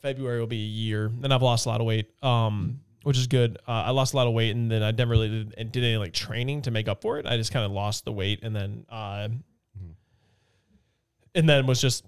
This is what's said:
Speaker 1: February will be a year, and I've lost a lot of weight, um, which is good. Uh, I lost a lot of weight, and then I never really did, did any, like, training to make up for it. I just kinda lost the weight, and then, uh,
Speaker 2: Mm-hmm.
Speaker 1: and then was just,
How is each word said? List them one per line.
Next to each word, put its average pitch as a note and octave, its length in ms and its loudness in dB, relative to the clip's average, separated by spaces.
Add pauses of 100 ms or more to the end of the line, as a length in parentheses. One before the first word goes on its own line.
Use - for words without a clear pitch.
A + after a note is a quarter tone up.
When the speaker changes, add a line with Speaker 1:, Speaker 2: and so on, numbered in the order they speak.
Speaker 1:
February B2+ 380 -4
will A#2 80 -2
be A2+ 160 -4
a G#2+ 60 -4
year, A2 420 -2 (100)
and C3+ 120 2
I've B2+ 80 6
lost A#2+ 240 4
a B2 40 0
lot A2+ 120 0
of A2+ 60 0
weight, A2 240 0 (120)
um, A2+ 560 0 (240)
which C#3 140 2
is B2+ 100 2
good. A#2+ 300 2 (100)
Uh, B2 40 -6
I A2+ 200 0
lost C3 220 2
a C#3+ 40 0
lot B2 100 4
of A#2 60 2
weight, A2+ 220 2
and A#2 160 0
then A2 120 2
I G#2+ 80 2
never A#2 200 0
really A2 180 4 (160)
did, G#2+ 260 -10
did B2 120 0
any, A#2 140 2
like, F#2 160 -4
training B2+ 500 -4
to B2+ 80 -4
make A2 160 -2
up G2+ 140 -4
for A3+ 180 -4
it. - 60 -10
I B2 120 0
just A2+ 140 -2
kinda A2+ 160 0
lost G2+ 380 -4
the B2 80 -6
weight, G2 300 -2
and A2+ 120 -6
then, G2+ 340 -6
uh, G#2 380 -8 (500)
Speaker 2:
Mm-hmm. F2 140 -14 (1400)
Speaker 1:
and D#3+ 140 6
then C#3 180 6
was B2+ 140 2
just, C3 260 0